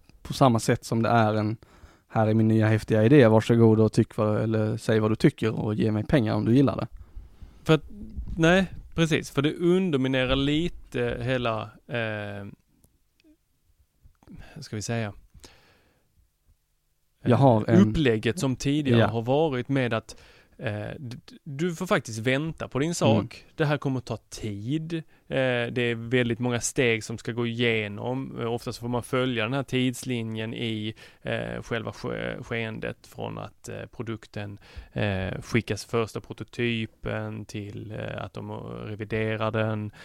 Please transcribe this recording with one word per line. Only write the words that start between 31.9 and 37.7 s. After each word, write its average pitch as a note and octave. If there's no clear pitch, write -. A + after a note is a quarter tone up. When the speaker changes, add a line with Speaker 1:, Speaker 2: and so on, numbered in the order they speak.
Speaker 2:
ske-, A2+
skeendet A2+
från A2
att, -
eh, G#2+
produkten, G#2+
eh, G2
skickas -
första A#2
prototypen A2
till, G#2